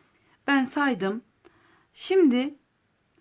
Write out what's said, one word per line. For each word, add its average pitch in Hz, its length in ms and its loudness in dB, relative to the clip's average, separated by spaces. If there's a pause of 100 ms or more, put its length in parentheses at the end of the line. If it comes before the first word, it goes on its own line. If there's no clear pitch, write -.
(460)
Ben 277 180 2
saydım. 240 580 -4 (720)
Şimdi 294 600 2 (680)